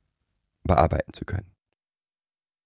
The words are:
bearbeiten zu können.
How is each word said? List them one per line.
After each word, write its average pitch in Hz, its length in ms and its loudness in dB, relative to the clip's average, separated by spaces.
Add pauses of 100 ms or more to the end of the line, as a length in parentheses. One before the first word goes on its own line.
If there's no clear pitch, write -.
(640)
bearbeiten - 480 2
zu - 120 -14
können. - 220 -8 (1200)